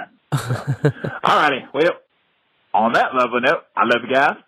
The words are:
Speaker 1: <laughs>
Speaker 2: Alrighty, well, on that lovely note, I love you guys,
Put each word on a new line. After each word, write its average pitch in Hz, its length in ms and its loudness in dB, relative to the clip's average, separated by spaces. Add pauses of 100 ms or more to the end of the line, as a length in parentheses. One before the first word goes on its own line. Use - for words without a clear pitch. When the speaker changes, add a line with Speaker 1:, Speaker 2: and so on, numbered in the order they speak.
(320)
Speaker 1:
<laughs> - 0 - (920)
Speaker 2:
Alrighty, 147 480 2
well, 156 200 2 (840)
on 113 200 2
that 175 200 0
lovely 123 260 0
note, 139 220 0 (140)
I 107 80 2
love 117 220 2
you 123 60 -4
guys, 143 240 2 (120)